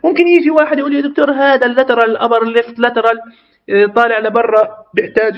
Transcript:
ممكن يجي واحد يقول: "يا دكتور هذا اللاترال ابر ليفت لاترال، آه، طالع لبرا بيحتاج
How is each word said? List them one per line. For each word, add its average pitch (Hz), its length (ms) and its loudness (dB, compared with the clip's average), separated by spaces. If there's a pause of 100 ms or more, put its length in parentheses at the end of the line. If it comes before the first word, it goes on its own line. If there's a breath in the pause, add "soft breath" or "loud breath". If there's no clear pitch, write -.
ممكن 349 220 2
يجي 339 240 2
واحد 302 280 0
يقول: 285 160 -4
"يا 285 60 0
دكتور 285 300 -2
هذا 269 360 0
اللاترال 240 500 0
ابر 226 280 0
ليفت 233 340 -4
لاترال، 233 400 0 (520 loud breath)
آه، 202 160 4
طالع 226 320 0
لبرا 220 500 0 (260)
بيحتاج 214 440 -2